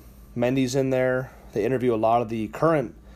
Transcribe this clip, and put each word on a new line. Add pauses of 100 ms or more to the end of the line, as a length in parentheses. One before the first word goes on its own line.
(380)
Mendy's
in
there. (220)
They
interview
a
lot
of
the
current (220)